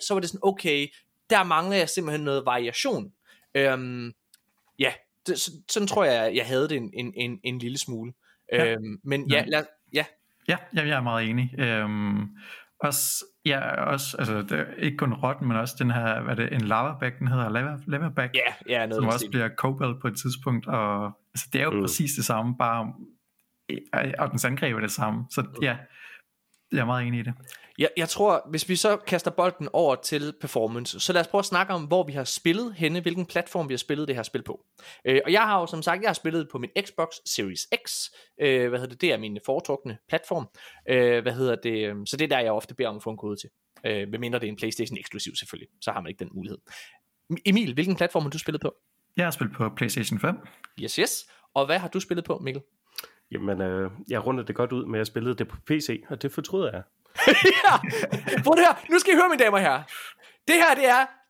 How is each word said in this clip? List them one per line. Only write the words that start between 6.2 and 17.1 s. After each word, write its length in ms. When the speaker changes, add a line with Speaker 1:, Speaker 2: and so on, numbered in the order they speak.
Speaker 1:
jeg 100
havde 220
det 80
en, 180
en, 220
en, 280
en 140
lille 200
smule. 340
Speaker 2:
Ja. 200
Speaker 1:
Øhm, 320
men 260
ja, 60
Speaker 2:
Ja. 100
Speaker 1:
lad, 180
ja. 120
Speaker 2:
Ja, 80
ja, 100
jeg 100
er 60
meget 260
enig. 320
Øhm, 680
også, 440
ja, 400
også, 320
altså, 260
det 100
er 120
ikke 180
kun 180
rotten, 340
men 80
også 220
den 120
her, 320
hvad 100
er 40
det, 160
en 80
lavabag, 580